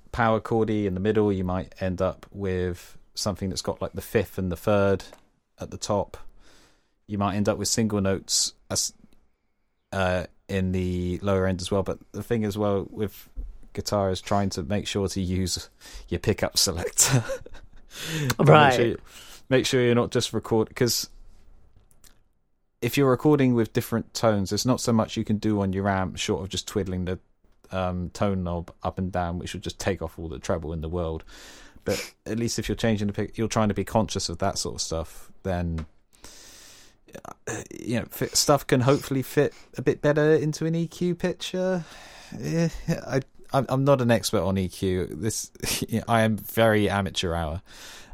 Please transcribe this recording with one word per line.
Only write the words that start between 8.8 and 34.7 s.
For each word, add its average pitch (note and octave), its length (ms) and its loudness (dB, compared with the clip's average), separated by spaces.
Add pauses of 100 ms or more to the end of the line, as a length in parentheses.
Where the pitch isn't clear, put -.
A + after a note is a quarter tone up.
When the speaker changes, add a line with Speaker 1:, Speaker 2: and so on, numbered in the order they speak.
Speaker 1:
uh, F#2 320 0 (240)
in F#2 240 0
the F2+ 480 -2
lower F#2+ 260 2
end F2+ 140 0
as F2+ 100 -4
well. G2 120 2
But - 160 -6 (120)
the G#2 120 -8
thing A#2 200 0
as G2+ 140 -2
well G#2 320 0
with - 400 -8 (440)
guitar G2 380 0
is F#2 100 -4
trying G2+ 300 2
to F#2 120 -6
make G2+ 240 -2
sure G2 200 0
to G2 140 -4
use F2+ 480 -2 (400)
your F2 100 -2
pickup - 380 0
selector. F#2+ 720 2
<laughs> C5+ 40 -4 (1080)
Make D3 100 6
Speaker 2:
Right. D3 240 8
Speaker 1:
sure A#2 140 2
you, G2+ 100 -2 (520)
make B2+ 180 2
sure C3 140 2
you're A#2+ 140 4
not A#2+ 160 2
just - 220 -2
record-, A2 420 0
'cause - 340 0 (1700)
if A#2+ 160 -2
you're C#3 120 6
recording C3+ 440 6
with A2+ 180 2
different - 420 -2
tones, G2+ 360 2
there's G2+ 160 0
not B2 160 2
so B2 100 0
much A2+ 240 2
you A2 80 0
can G#2 140 0
do G#2 240 2
on F#2+ 120 2
your G2 140 0
amp F#2+ 300 0
short F2+ 240 -2
of F#2+ 80 -8
just - 180 -6
twiddling F#2 380 -2
the, F#2 140 -4 (520)
um, F2+ 380 -2
tone G2 340 0
knob E2+ 280 -4 (120)
up - 140 -2
and F#2 140 -2
down, F2 280 -2
which - 140 -8
would F2+ 100 -10
just - 160 -8
take G2 220 -2
off D#2+ 180 -10
all E2 80 -8
the C2+ 120 -8
treble D#2+ 340 -4
in E2 80 -6
the D#2 80 -6
world. E2 340 -4 (600)
But - 280 -2 (120)
at A2 140 -4
least A#2 200 -2
if A2 80 -4
you're G#2+ 80 0
changing G#2+ 320 2
the G2+ 60 -2
pic-, G#2 240 -6
you're A2 100 0
trying G#2+ 220 2
to G2 60 0
be G2 100 0
conscious - 420 0
of E2+ 120 -6
that - 180 -2
sort - 180 -4